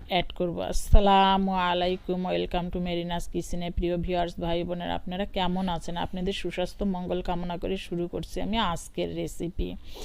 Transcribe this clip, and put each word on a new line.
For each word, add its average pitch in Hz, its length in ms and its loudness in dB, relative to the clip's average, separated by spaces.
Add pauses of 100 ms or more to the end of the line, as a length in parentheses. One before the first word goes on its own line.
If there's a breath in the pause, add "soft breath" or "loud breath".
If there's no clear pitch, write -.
অ্যাড 175 240 0
করব। 175 280 -4
আসসালামু 196 920 8
আলাইকুম, 180 760 0
welcome 175 460 -2
to 180 80 -4
মেরিনাস 175 480 -2
কিচেনে। 175 440 -4
প্রিয় 175 260 0
ভিউয়ার্স, 175 420 -2
ভাই 170 240 0
বোনেরা, 175 320 -4
আপনারা 180 300 -4
কেমন 185 440 0
আছেন? 175 280 -4
আপনাদের 180 360 -4
সুস্বাস্থ্য 180 520 -4
মঙ্গল 180 360 -2
কামনা 175 360 -4
করে 185 200 -4
শুরু 175 300 -4
করছি - 340 -6
আমি 196 160 -2
আজকের 175 580 -2
রেসিপি। 175 600 -4 (300 loud breath)